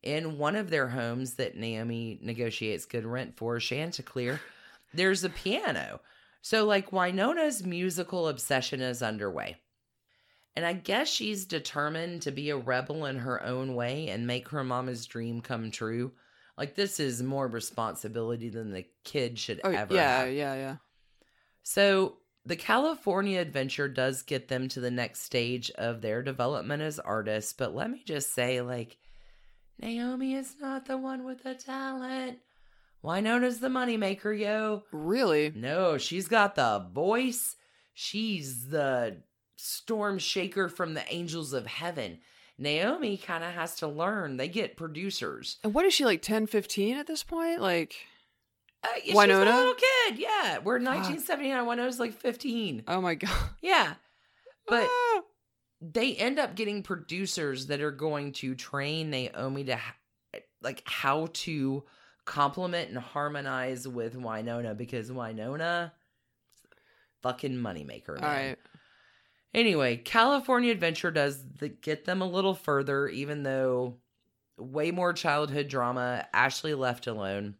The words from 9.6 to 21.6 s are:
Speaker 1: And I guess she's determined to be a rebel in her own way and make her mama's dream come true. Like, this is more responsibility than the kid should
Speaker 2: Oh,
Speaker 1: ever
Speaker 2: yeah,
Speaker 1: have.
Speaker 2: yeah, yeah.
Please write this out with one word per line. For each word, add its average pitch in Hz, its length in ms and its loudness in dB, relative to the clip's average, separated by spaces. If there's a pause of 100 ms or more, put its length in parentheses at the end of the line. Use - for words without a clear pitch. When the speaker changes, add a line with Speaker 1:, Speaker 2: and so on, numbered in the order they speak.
Speaker 1:
And 165 80 -2
I 170 100 2
guess 214 360 0
she's 214 360 -2
determined 160 760 -4
to 143 100 -4
be 143 200 -4
a 143 60 0
rebel 131 480 -2
in 135 120 -4
her 123 260 -4
own 127 320 -4
way 127 340 -2
and 110 180 -2
make 123 220 -4
her 147 140 -4
mama's 127 440 -4
dream 117 340 -6
come 113 300 -6
true. 117 420 -4 (420)
Like, 143 200 -6
this 196 240 0
is 127 240 0
more 135 240 0
responsibility 113 1000 -4
than 110 220 -8
the 92 140 -6 (180)
kid 120 360 -2
should - 240 -4
Speaker 2:
Oh, 190 80 2
Speaker 1:
ever 135 240 0
Speaker 2:
yeah, 135 240 6
Speaker 1:
have. 127 140 0
Speaker 2:
yeah, 139 200 -2
yeah. 135 220 -6 (880)